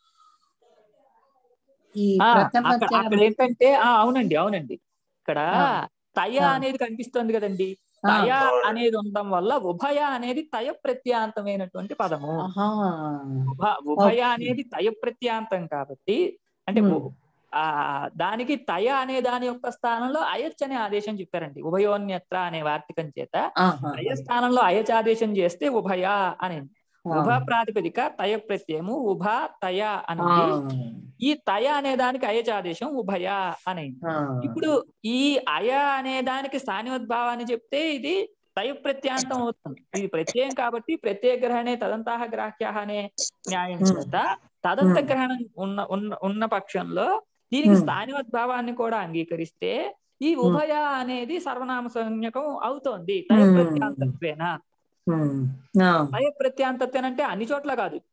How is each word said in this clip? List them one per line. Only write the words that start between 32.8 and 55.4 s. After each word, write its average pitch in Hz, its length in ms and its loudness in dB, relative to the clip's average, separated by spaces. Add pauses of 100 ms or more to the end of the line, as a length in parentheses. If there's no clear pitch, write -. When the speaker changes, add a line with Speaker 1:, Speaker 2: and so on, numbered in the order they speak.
Speaker 2:
ఉభయ 190 640 -2 (140)
అని. 156 280 -6 (120)
Speaker 1:
ఆ. 143 360 -2
Speaker 2:
ఇప్పుడు 302 420 0 (200)
ఈ 262 340 2 (100)
అయ 175 220 0
అనే 262 500 0
దానికి 269 380 -4
స్థానియోద్భావాన్ని 240 920 -4
చెప్తే 285 440 -2
ఇది 330 340 -2 (280)
తయ 233 140 -2
ప్రత్యాంతం 269 640 -4
అవుతుంది. 233 480 -6 (120)
ఇది 196 100 -2
ప్రత్యయం 226 420 -2
కాబట్టి 240 460 -4
ప్రత్యయ 247 440 0
గ్రహణే 240 360 0
తదంతాహ 233 500 -4
గ్రాహ్యాః 214 520 -6
అనే 208 340 -6 (360)
న్యాయం 180 320 -2
Speaker 1:
Hmm. 185 180 4
Speaker 2:
చేత 185 400 -2 (320)
తదంత 185 280 4
Speaker 1:
Hmm. 285 100 2
Speaker 2:
గ్రహణం 254 380 0 (120)
ఉన్న, 196 320 -4
ఉన్న, 202 340 -4
ఉన్న 208 220 -2
పక్షంలో 196 760 -2 (320)
దీనికి 254 200 6
Speaker 1:
Hmm. 180 100 8
Speaker 2:
స్థానియోద్భావాన్ని 240 920 -4
కూడా 226 220 -2
అంగీకరిస్తే 170 1000 -6 (260)
ఈ 311 140 2
Speaker 1:
Hmm. 254 80 -2
Speaker 2:
ఉభయ 294 280 2
అనేది 269 680 -4
సర్వనామ 254 480 -6
సంజ్ఞకం 226 720 -4
అవుతోంది 208 720 -4
తయ 214 140 8
Speaker 1:
Hmm. 190 120 10
Speaker 2:
ప్రత్యాంతత్వేన. 151 1040 0 (500)
Speaker 1:
Hmm. 143 360 0 (380)